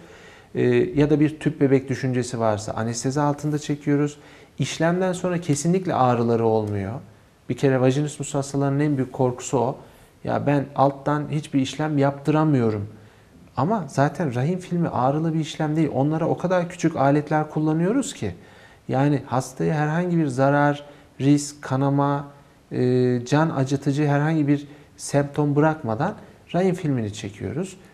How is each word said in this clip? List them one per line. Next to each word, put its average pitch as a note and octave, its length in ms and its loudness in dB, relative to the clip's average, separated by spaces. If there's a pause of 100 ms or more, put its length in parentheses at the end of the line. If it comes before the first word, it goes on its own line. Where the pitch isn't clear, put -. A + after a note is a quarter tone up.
(540)
Ee, B2 80 0 (380)
ya D3 100 4
da D3 100 4
bir D3+ 200 0
tüp - 200 -2
bebek C3+ 280 4
düşüncesi B2 520 -2
varsa G#2+ 320 0
anestezi A#2 480 -2
altında D3 380 -2
çekiyoruz. D3 600 -2 (400)
İşlemden F3 540 0
sonra F3+ 280 -4
kesinlikle E3+ 540 0
ağrıları A#2 520 2
olmuyor. G#2 460 0 (560)
Bir B2+ 80 -4
kere C3 240 2
vajinismus C#3 540 0
hastalarının C#3 460 -2
en D3 160 0
büyük C3 160 -4
korkusu B2+ 460 -2
o. B2 180 0 (480)
"Ya A2+ 220 -2
ben C#3+ 180 2 (120)
alttan C#3+ 540 0
hiçbir D3 300 -2
işlem D3+ 380 -2
yaptıramıyorum." C#3 920 2 (680)
Ama F3 320 0
zaten C#3+ 460 0
rahim D3 240 -2
filmi E3+ 300 -2
ağrılı D3+ 460 0
bir D#3+ 60 0
işlem D3+ 360 -4
değil. D#3+ 180 2
Onlara D3+ 340 0
o C#3 100 0
kadar F3+ 300 -2
küçük - 280 -2
aletler D3+ 540 2
kullanıyoruz E3 640 0
ki. F#2 200 -6 (540)
Yani C3+ 380 2
hastaya E3 480 -2
herhangi E3 440 0
bir D#3+ 80 2
zarar, C#3+ 580 2 (360)
risk, C#3+ 420 2
kanama, C#3 640 0 (480)
e, - 60 -4 (480)
can D#3 240 4
acıtıcı C#3 560 0
herhangi D3 420 2
bir C#3+ 200 0 (280)
semptom C#3+ 600 0
bırakmadan D3+ 580 0 (400)
rahim F3 200 2
filmini B2+ 380 -2
çekiyoruz. G#2 640 -8 (180)